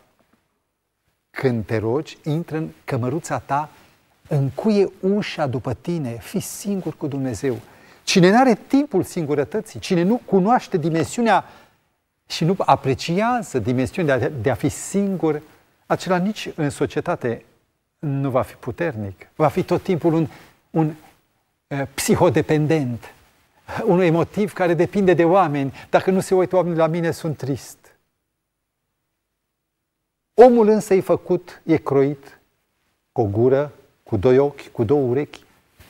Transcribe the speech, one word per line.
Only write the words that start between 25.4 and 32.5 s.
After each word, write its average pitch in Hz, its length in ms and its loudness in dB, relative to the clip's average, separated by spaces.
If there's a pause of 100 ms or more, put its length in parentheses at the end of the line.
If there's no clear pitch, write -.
„Dacă 180 220 2
nu 190 80 2
se - 160 0
uită 185 200 2
oamenii 175 220 0
la 160 100 4
mine, 165 240 -2
sunt 151 260 -6
trist.” - 400 -8 (2500)
Omul 240 340 8
însă 214 260 2
e 190 80 4
făcut, - 640 -2
e 156 120 2
croit 139 600 -2 (720)